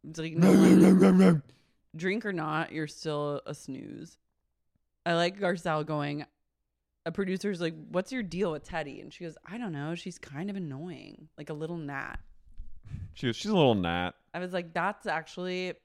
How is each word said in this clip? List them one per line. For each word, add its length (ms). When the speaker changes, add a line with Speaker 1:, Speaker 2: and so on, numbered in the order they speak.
Speaker 1:
It's 100
like, 160
Speaker 2:
No, 180
Speaker 1:
no 20
Speaker 2:
no, 140
Speaker 1:
one 100
Speaker 2:
no, 140
no, 200
no. 100
Speaker 1:
drink 320
or 60
not, 400
you're 160
still 580
a 80
snooze. 640
I 80
like 240
Garcelle 480
going, 400
a 60
producer's 480
like, 140
"What's 200
your 140
deal 260
with 140
Teddy?" 360
And 120
she 120
goes, 120
"I 120
don't 140
know. 220
She's 240
kind 320
of 60
annoying. 720
Like 120
a 40
little 240
gnat." 400
Speaker 2:
She 140
goes, 80
"She's 140
a 60
little 200
gnat." 380
Speaker 1:
I 60
was 120
like, 220
"That's 320
actually 680